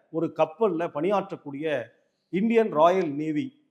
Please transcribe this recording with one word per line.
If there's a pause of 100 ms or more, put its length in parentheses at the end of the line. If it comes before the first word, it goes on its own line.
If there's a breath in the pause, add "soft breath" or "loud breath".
(120)
ஒரு
கப்பல்ல
பணியாற்றக்கூடிய (460)
இந்தியன்
ராயல்
நேவி